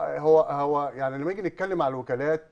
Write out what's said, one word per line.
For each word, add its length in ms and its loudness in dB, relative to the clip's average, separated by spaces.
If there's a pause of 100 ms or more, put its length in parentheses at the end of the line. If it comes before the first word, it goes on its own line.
(180)
هو، 240 6
هو 540 -2
يعني 220 -4
لما 120 -4
نيجي 120 -6
نتكلم 400 -4
على 100 2
الوكالات، 600 -4